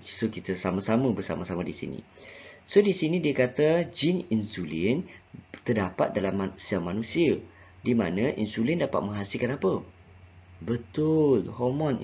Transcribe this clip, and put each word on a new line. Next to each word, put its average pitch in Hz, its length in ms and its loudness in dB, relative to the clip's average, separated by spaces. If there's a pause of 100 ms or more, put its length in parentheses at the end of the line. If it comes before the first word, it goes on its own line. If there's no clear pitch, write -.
So, - 240 -4
kita 92 240 -6
sama-sama 101 560 0
bersama-sama 90 560 -4
di - 80 -6
sini. - 240 -8 (720)
So, 208 160 6
di 196 80 4
sini 165 240 0
dia 151 160 2
kata 151 560 2
jin 170 400 0
insulin 101 800 0 (560)
terdapat 110 480 0
dalam 95 240 0
man-, 95 240 -4
sel 87 240 -4
manusia, 113 560 0 (400)
di 120 160 2
mana 101 400 2
insulin 113 400 0
dapat 135 240 0
menghasilkan 104 560 -4
apa? 156 240 0 (800)
Betul, 127 880 2
hormon 127 540 0